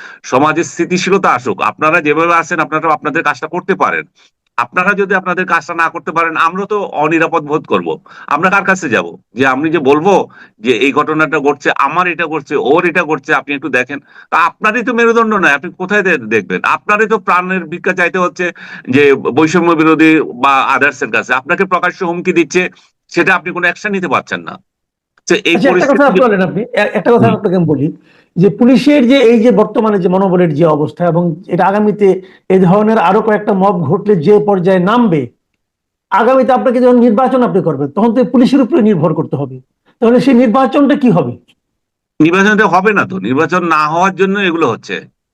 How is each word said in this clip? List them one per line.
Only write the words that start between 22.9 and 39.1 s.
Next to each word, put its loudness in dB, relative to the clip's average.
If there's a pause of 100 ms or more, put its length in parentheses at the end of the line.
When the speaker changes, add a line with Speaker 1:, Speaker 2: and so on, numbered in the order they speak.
Speaker 1:
সেটা 0
আপনি -4
কোনো -4
অ্যাকশন -4
নিতে -4
পারছেন -4
না। -16 (680)
তো 2
এই 0
Speaker 2:
আচ্ছা, 2
একটা 4
কথা 4
Speaker 1:
পরিস্থিতি 2
Speaker 2:
আপনি 2
বলেন, 2
আপনি -2
এ-, -4
একটা 0
কথা 4
Speaker 1:
হুম। 2
Speaker 2:
আপনাকে -2
আমি 0
বলি, -2 (440)
যে 4
পুলিশের 4
যে 4
এই 4
যে 4
বর্তমানে 0
যে 0
মনোবলের 2
যে 2
অবস্থা, 0
এবং -2
এটা 0
আগামীতে 2 (260)
এই 4
ধরনের 4
আরো 2
কয়েকটা 0
মব 0
ঘটলে 0
যে 4
পর্যায়ে 2
নামবে, 0 (840)
আগামীতে 2
আপনাকে 0
যখন 4
নির্বাচন 2
আপনি 0
করবেন, -4
তখন 0
তো 2
এই 2
পুলিশের 2
উপরে 0
নির্ভর 2